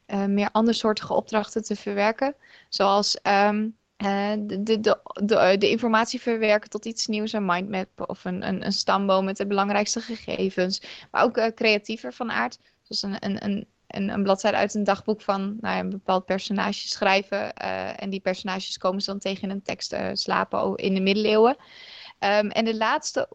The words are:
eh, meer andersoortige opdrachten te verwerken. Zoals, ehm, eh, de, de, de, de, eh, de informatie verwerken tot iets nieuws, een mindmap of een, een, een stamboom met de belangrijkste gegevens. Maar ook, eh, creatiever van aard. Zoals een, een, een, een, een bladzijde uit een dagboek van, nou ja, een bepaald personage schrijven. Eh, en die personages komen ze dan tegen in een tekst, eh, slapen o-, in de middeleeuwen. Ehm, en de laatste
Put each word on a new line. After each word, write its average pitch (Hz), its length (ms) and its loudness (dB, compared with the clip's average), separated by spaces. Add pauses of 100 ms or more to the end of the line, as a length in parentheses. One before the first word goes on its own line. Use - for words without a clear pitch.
eh, 196 200 -2
meer 202 260 2
andersoortige 220 640 2
opdrachten 214 500 -2
te 208 120 -6
verwerken. 214 600 0 (340)
Zoals, 202 520 2
ehm, 208 460 4 (300)
eh, 202 420 -2
de, 202 240 -4
de, 220 160 2
de, 214 200 2 (240)
de, 208 120 4
eh, 190 220 6
de 226 120 4
informatie 233 520 2
verwerken 214 480 2
tot - 160 -8
iets 226 220 -6
nieuws, 214 260 -2
een 208 120 0
mindmap 185 500 -2
of - 300 -8
een, 180 220 -6
een, 190 180 -2
een 202 80 -2
stamboom 190 520 2
met 190 120 -4
de 196 100 -4
belangrijkste 202 540 0
gegevens. 190 800 -2 (300)
Maar 143 120 4
ook, 233 140 2
eh, 220 160 2
creatiever 220 600 0
van 226 180 -6
aard. 240 280 -4 (220)
Zoals - 200 -6
een, 196 240 -6
een, 196 200 -4
een, 101 220 -4 (200)
een, 196 220 -4
een 202 140 -2
bladzijde 196 340 2
uit 208 160 2
een 214 100 0
dagboek 202 380 0
van, 196 200 0
nou 202 340 -4
ja, 185 40 0
een 185 100 -2
bepaald 190 360 0
personage 196 640 -2
schrijven. 196 640 0
Eh, 95 500 -6
en 202 60 -6
die 190 100 -6
personages 185 580 -6
komen 190 240 -2
ze 196 100 -4
dan 202 80 -8
tegen 196 240 -6
in 190 60 -4
een 196 120 -6
tekst, - 320 -8
eh, 190 200 -2
slapen - 460 -2
o-, 190 140 0
in - 200 -2
de 190 80 0
middeleeuwen. 214 540 4 (640)
Ehm, 208 280 2
en 226 180 -2
de 226 100 0
laatste 247 600 -2